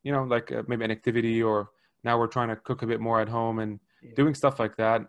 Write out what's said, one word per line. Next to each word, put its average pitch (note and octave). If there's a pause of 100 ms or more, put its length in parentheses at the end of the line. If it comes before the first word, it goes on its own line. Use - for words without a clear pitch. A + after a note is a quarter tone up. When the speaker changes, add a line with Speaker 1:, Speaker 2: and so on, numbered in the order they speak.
Speaker 1:
you C#3
know, C3+
like, A#2+
uh, A2+
maybe A#2+
an A2
activity, A2+
or G#2 (340)
now A#2
we're A2+
trying A#2
to A2
cook -
a A#2
bit A2+
more A2+
at G#2+
home A2+
and G#2+ (220)
Speaker 2:
Yeah. A#2
Speaker 1:
doing C#3+
stuff C3+
like G#2+
that. A2+